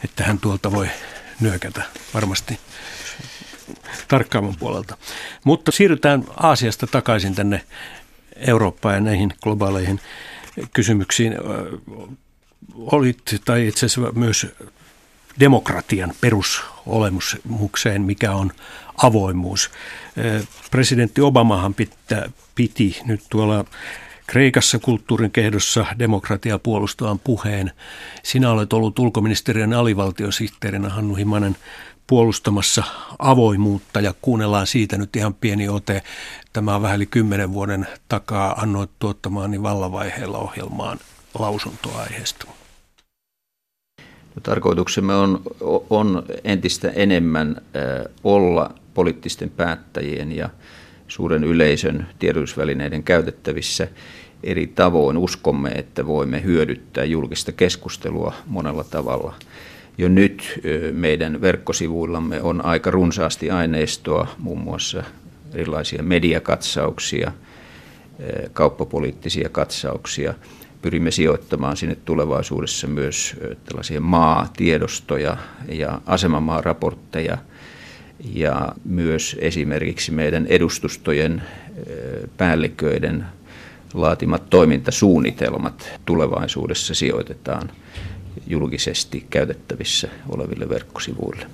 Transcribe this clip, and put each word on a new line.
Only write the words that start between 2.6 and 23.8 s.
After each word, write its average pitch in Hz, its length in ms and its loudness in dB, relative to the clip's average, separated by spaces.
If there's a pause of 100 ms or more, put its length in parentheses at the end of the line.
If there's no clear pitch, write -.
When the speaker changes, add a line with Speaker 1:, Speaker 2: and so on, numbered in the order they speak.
Speaker 1:
tarkkaamon 101 500 2
puolelta. 101 380 -6 (480)
Mutta 156 280 4
siirrytään 147 520 4 (120)
Aasiasta 123 500 4
takaisin 107 480 2
tänne 101 260 0 (760)
Eurooppaan 110 580 2
ja 98 60 2
näihin 101 320 2 (100)
globaaleihin 98 580 0 (760)
kysymyksiin. 110 580 2
Ö, - 60 -6 (1400)
olit, 123 420 2 (240)
tai 120 240 2
itse 113 180 0
asiassa 117 280 0
myös 113 320 2 (960)
demokratian 101 800 4
perusolemukseen, 104 1800 0
mikä 101 300 0
on 98 200 0 (500)
avoimuus. 95 680 2 (480)
Ö, 107 260 -2 (260)
presidentti 123 500 4
Obamahan 113 540 6
pitää, - 560 -4 (240)
piti 110 500 0
nyt 110 160 -4 (100)
tuolla 107 340 2 (600)